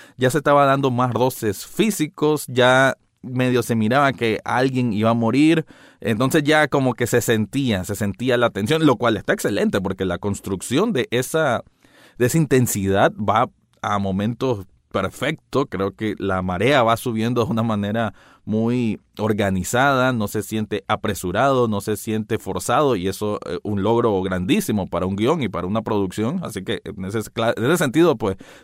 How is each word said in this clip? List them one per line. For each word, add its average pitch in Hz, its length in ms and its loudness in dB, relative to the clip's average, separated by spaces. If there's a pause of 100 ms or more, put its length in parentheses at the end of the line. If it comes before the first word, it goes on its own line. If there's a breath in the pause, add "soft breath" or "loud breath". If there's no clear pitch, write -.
(160 loud breath)
ya 123 140 2
se 151 80 0
estaba 143 260 4
dando 135 280 2
más 123 200 0
roces 113 540 -2
físicos, 151 800 0
ya 127 500 4 (260)
medio 127 400 0
se 120 120 -2
miraba 123 380 2
que 107 320 -2
alguien 123 480 0
iba 104 180 2
a 117 40 2
morir, 139 520 2 (340 loud breath)
entonces 131 420 2
ya 151 260 4
como 131 260 0
que 120 120 -2
se 123 140 2
sentía, 110 640 0
se 107 100 -6
sentía 120 420 -2
la 120 140 2
tensión, 151 360 0
lo 127 100 6
cual 113 200 0
está 95 160 -4
excelente, 110 480 0
porque 95 240 -4
la 87 140 -2
construcción 104 720 -2
de 131 180 -2
esa, 127 520 -2 (560 soft breath)
de 120 80 4
esa 131 120 0
intensidad 110 720 2
va 104 380 0 (320)
a 107 160 -2
momentos 101 680 -2 (240)
perfectos. 131 800 -2
Creo 98 260 -4
que 107 240 -4
la 95 240 -2
marea 104 400 2
va 113 140 4
subiendo 117 480 -2
de - 60 -2
una 113 120 0
manera 107 520 -2 (300 soft breath)
muy 113 560 -2 (180)
organizada, 107 920 0
no 110 140 -2
se 104 160 -4
siente 107 460 -6
apresurado, 110 800 0
no 104 120 -2
se 107 160 -4
siente 110 420 -4
forzado, 120 580 0
y 90 100 -4
eso, 104 400 -4
eh, 87 160 -6
un 101 200 -4
logro 113 400 2
grandísimo 95 640 0
para 87 180 -2
un 98 80 -2
guión 131 280 0
y 110 60 -2
para 87 180 -6
una 107 160 -2
producción, 104 600 -4
así 95 220 -10
que 113 200 -6
en 90 200 -10
ese 101 160 -4
cla-, 113 360 -2
en 107 80 -2
ese 156 120 4
sentido, 156 400 4
pues, 101 200 -4 (280 loud breath)